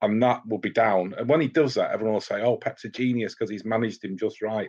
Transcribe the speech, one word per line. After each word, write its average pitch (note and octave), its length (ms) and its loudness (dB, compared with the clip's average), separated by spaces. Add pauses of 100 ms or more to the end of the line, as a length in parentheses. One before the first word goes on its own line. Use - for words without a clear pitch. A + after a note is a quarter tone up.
And G#2+ 200 2
that B2 240 2
will A2 120 -2
be G2 120 -4
down. G2+ 460 2
And A#2 120 -4
when D3+ 120 4
he C#3+ 80 0
does C#3 260 2
that, F2+ 180 0
everyone G#2+ 220 0
will G2+ 60 0
say, G2+ 220 -4
"Oh, A#2 160 2
Pep's - 260 -6
a A2 60 -10
genius A#2+ 440 -2
'cause A2 140 -4
he's G2+ 160 -10
managed A2+ 400 -2
him F#2+ 140 -8
just G#2+ 240 -4
right." G#2+ 260 -4